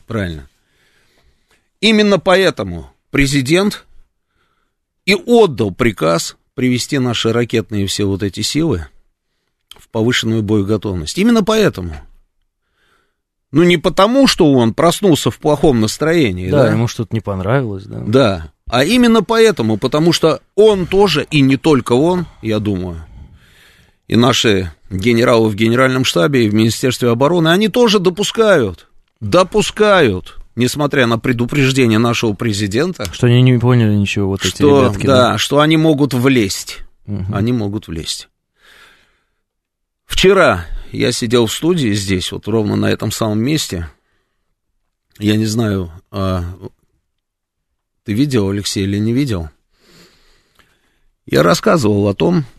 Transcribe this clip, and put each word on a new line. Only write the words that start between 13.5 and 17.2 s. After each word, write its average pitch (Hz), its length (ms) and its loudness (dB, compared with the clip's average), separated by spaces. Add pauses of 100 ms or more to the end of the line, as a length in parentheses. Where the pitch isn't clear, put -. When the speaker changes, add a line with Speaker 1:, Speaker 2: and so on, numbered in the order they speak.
Speaker 1:
Ну, 151 140 4
не 175 140 4
потому, 208 480 2
что - 260 2
он 120 220 2
проснулся 165 560 0
в - 80 -12
плохом 147 420 0
настроении, 107 720 -2
Speaker 2:
Да, 139 160 2
Speaker 1:
да? 107 60 0
Speaker 2:
ему 113 160 0
что-то - 260 -8
не 110 60 -2